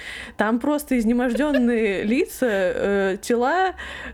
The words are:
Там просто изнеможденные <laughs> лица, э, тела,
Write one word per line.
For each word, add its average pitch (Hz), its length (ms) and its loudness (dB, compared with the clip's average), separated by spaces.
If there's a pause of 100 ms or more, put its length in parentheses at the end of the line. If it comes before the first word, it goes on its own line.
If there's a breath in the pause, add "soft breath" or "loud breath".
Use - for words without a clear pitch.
(380 loud breath)
Там 220 220 2
просто 285 380 0
изнеможденные 240 1080 2
<laughs> 208 100 0
лица, 262 360 0
э, 196 720 0
тела, 311 520 2 (400 loud breath)